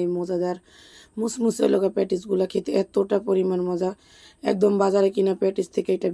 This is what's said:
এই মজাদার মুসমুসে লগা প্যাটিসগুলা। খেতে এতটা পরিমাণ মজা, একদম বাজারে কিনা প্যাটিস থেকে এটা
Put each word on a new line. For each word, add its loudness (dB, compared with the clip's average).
এই 0
মজাদার -2
মুসমুসে 0
লগা 2
প্যাটিসগুলা। 0
খেতে -4
এতটা 0
পরিমাণ 2
মজা, -2
একদম 2
বাজারে 4
কিনা 2
প্যাটিস 0
থেকে -2
এটা -4